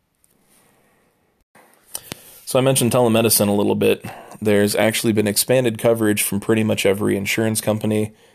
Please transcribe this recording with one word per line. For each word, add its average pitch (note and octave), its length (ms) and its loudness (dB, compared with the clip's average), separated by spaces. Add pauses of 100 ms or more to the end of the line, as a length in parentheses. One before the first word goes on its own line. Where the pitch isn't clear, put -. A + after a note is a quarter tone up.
(2500)
So - 120 -2
I B2+ 40 4
mentioned B2+ 320 2
telemedicine A2+ 560 2
a - 20 0
little G#2 240 0
bit. G#2 300 0 (360)
There's G#2 340 2
actually A2 360 0
been G#2+ 160 2
expanded A#2+ 500 0
coverage A2 460 0
from - 160 -4
pretty A2 240 0
much G#2+ 220 -2
every G2+ 320 0
insurance A2 420 -2
company G#2+ 540 -2 (220)